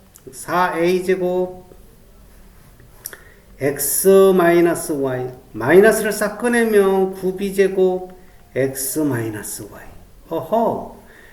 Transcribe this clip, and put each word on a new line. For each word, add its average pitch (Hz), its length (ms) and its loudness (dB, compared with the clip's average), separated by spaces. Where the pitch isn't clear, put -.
사 175 460 -2
에이 180 260 0
제곱 185 640 -4
X 190 760 2
마이너스 170 580 2
Y, 131 400 -4
마이너스를 202 640 4
싹 208 240 -6
꺼내면 202 760 2
구 185 220 -6
비 196 180 -6
제곱 185 600 0
X 135 440 -4
마이너스 113 680 -4
Y. - 140 -20
어허, - 680 -4